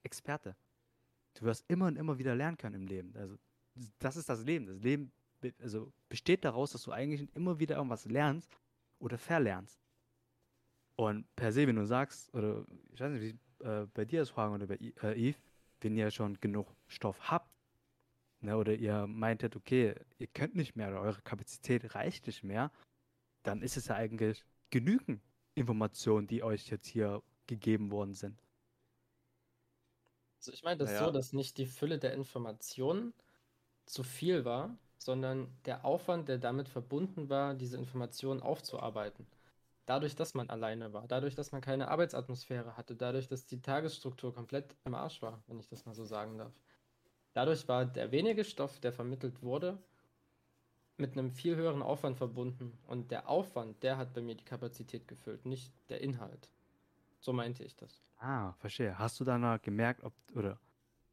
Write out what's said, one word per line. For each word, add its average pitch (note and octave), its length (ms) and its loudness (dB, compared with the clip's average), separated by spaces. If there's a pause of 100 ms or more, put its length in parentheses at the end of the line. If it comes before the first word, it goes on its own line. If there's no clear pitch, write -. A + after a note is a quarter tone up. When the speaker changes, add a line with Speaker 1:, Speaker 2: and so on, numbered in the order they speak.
Speaker 1:
Experte.“ - 520 -6 (800)
Du A2 100 -4
wirst A2+ 240 2
immer F3+ 180 6
und D3 100 2
immer D3+ 220 0
wieder B2+ 160 2
lernen D#3 220 0
können G#2 260 -6
im F#2 40 -6
Leben. F#2+ 300 -6
Also G2+ 200 -8 (640)
das C3+ 180 -2
ist E3 120 -8
das A2+ 160 0
Leben. C#3+ 220 0
Das F#2+ 140 -8
Leben C3+ 300 2 (300)
be-, B2+ 200 -4
also A2 320 -6 (160)
besteht - 360 4
daraus, C3 260 2
dass - 120 -8
du - 80 -6
eigentlich C#3+ 440 -2
immer E3+ 240 2
wieder D3+ 180 2
irgendwas B2+ 280 -2
lernst C#3+ 460 2 (480)
oder A#2+ 180 -2
verlernst. A2 640 2 (1160)
Und G#2+ 400 2
per A2+ 160 2
se, C#3 160 6
wenn A#2 100 6
du G#2 80 4
sagst, B2 480 0
oder G#2+ 320 0 (280)
ich - 60 -14
weiß C#3 120 -2
nicht, A2 280 -4 (220)
wie, - 40 -8
äh, G#2 280 -2
bei G#2+ 120 0
dir D#3+ 160 2
ist, C3 100 0
Fragen G#2+ 240 2
oder G2+ 120 -4
bei G2 100 -2
I-, - 240 -10
äh, A2+ 280 4
Yves, D3 100 -2 (420)
wenn G#2+ 140 2
ihr G#2+ 160 4
schon G2+ 300 -2
genug G#2 340 0 (120)
Stoff - 440 -2
habt, - 180 0 (920)
ne, G#2+ 160 0
oder G#2+ 180 4
ihr G#2 320 2
meintet, A2 480 0
okay, A#2 400 4 (240)
ihr B2+ 80 -8
könnt - 280 -2
nicht D#3 200 0
mehr G#2+ 140 -2
oder F#2+ 120 -2
eure G2+ 200 0
Kapazität - 760 -2
reicht C3 320 -2
nicht - 160 -8
mehr, A2 280 0 (720)
dann G#2 180 0
ist - 160 -2
es B2 100 -6
ja A2 80 2
eigentlich A2 500 2 (260)
genügend C3 500 4 (340)
Informationen, G#2+ 720 4
die A2+ 160 0
euch G#2+ 260 0
jetzt - 180 -6
hier G#2 360 0 (240)
gegeben G#2+ 440 2
worden G2+ 240 -2
sind. G#2 260 -10 (2000)
Speaker 2:
Also C3 140 -12
ich - 100 -16
meine E3+ 140 2
das A2+ 180 4
Speaker 3:
Naja. - 20 4
Speaker 2:
so, A2 140 6
dass C3+ 220 0
nicht C3+ 240 -2
die C3+ 80 0
Fülle D3 340 0
der C3 140 2
Informationen C3+ 1000 -2 (720)
zu - 180 -6
viel D#3+ 420 2
war, C#3 320 -2 (200)
sondern C3 680 -2
der B2+ 200 -4
Aufwand, E3 440 2
der B2+ 100 2
damit B2+ 300 0
verbunden C#3+ 600 -2
war, C#3 260 2
diese B2+ 220 -6
Informationen B2+ 640 -4
aufzuarbeiten, A2 840 -4 (640)
dadurch, C#3 260 0
dass - 200 -2
man B2 140 -2
alleine A2 440 -4
war, A2 140 -8
dadurch, C3 280 0
dass D3 160 -6
man C3+ 100 -6
keine C3+ 260 0
Arbeitsatmosphäre B2+ 880 -2
hatte, A#2+ 180 -10
dadurch, B2+ 320 -2
dass C3 180 -6
die B2+ 160 -8
Tagesstruktur C3+ 720 -2
komplett C#3 420 -6 (100)
im B2+ 80 -2
Arsch C#3 280 -6
war, A2+ 260 -8
wenn A#2 120 -12
ich G#2+ 80 -18
das - 180 -14
mal A2+ 100 -12
so A2+ 100 -8
sagen G#2+ 320 -6
darf. A2+ 160 -10 (800)
Dadurch D3 340 2
war B2+ 180 4
der A#2+ 260 -2
wenige G3+ 320 4
Stoff, - 360 -4
der B2 140 0
vermittelt B2+ 480 -4
wurde, F3 400 -2 (1160)
mit C3 160 -2
einem C3 180 -2
viel E3 240 0
höheren D#3+ 260 2
Aufwand C#3 360 0
verbunden. B2 680 -4
Und B2 260 -6
der - 180 -4
Aufwand, C3 540 0
der C3 140 2
hat B2+ 160 -4
bei B2 80 -4
mir A#2 140 -6
die - 100 -18
Kapazität A#2+ 600 -8
gefüllt, - 380 -10
nicht B2+ 280 -6 (160)
der - 120 -6
Inhalt. B2 500 -6 (680)
So B2+ 140 -2
meinte A#2+ 300 -2
ich A2+ 120 -16
das. - 280 -20 (140)
Speaker 1:
Ah, A2+ 420 -2
verstehe. G2+ 400 -2
Hast A2 200 0
du C3 40 0
dann B2 180 4
mal A#2 180 4
gemerkt, A2+ 440 2
ob, A#2 100 -8 (220)
oder G2+ 240 -2 (540)